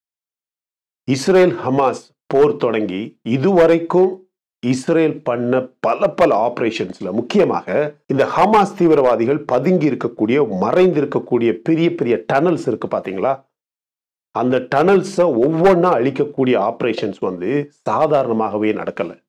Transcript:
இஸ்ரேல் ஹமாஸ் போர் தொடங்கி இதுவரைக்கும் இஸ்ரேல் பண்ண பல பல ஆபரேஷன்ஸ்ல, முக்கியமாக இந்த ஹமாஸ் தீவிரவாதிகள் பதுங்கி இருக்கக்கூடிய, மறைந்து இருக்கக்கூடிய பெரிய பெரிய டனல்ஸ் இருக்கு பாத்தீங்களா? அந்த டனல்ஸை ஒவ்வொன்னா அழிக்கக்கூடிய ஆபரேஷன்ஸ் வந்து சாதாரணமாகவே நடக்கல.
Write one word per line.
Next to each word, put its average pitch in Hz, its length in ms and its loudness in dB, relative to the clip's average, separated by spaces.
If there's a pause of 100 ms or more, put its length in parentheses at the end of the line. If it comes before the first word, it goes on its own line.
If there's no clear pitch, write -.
(1040)
இஸ்ரேல் 180 520 2
ஹமாஸ் - 600 -2 (100)
போர் 143 320 2
தொடங்கி 107 640 -4
இதுவரைக்கும் 170 1040 2 (320)
இஸ்ரேல் 151 640 -2
பண்ண 123 460 -2 (100)
பல - 280 0
பல 147 280 2 (120)
ஆபரேஷன்ஸ்ல, 107 640 -6
முக்கியமாக 135 840 -2 (120)
இந்த 131 180 0 (120)
ஹமாஸ் 196 400 2
தீவிரவாதிகள் 139 640 2
பதுங்கி 147 520 0
இருக்கக்கூடிய, 113 680 -2
மறைந்து 151 420 2
இருக்கக்கூடிய 117 500 -2
பெரிய 165 440 -2
பெரிய 120 380 -2
டனல்ஸ் 156 340 0
இருக்கு 110 200 -4
பாத்தீங்களா? 101 580 -4 (840)
அந்த 127 440 -2
டனல்ஸை 175 520 2 (180)
ஒவ்வொன்னா 170 480 2
அழிக்கக்கூடிய 127 640 0 (140)
ஆபரேஷன்ஸ் 110 500 -4
வந்து 104 520 -4 (120)
சாதாரணமாகவே 117 920 0
நடக்கல. 92 560 -8